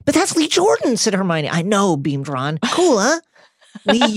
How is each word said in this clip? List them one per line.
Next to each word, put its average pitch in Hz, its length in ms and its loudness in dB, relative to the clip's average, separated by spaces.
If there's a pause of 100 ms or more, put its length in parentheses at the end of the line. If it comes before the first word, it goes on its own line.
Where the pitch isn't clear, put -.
"But 285 100 0
that's 349 220 0
Lee 320 120 2
Jordan," 359 480 0
said 196 180 -2
Hermione. 165 360 -2
"I 165 120 -2
know," 196 340 2
beamed 139 320 -4
Ron. 143 300 -4 (120)
"Cool, 330 300 2
huh?" 302 200 0 (680)
Lee, 226 300 2